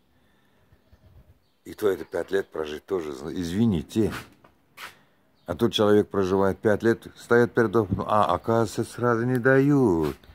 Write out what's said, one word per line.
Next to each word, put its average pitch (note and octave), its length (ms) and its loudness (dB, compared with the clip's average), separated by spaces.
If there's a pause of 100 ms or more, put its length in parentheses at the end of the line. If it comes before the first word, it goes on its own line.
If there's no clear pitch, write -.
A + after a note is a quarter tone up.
(1600)
И F2 100 -16
то G#2+ 140 -2
это E2 160 -2
пять E2+ 260 -8
лет G2 180 -4
прожить D2+ 380 -10
тоже, D#2+ 260 -6
зна-, C#2 200 -12
извините. F#2 800 -2 (1300)
А F2 80 -6
тут G2+ 180 0
человек G#2 360 4
проживает F#2+ 500 0
пять G#2 240 0
лет, A2+ 240 0 (100)
стоят A#2+ 360 2
перед A2+ 220 0
окном: A2 340 0
"А, G#2 180 4
оказывается, A2+ 580 -2
сразу A#2 400 -2
не B2+ 140 -2
дают. B2+ 800 2 (180)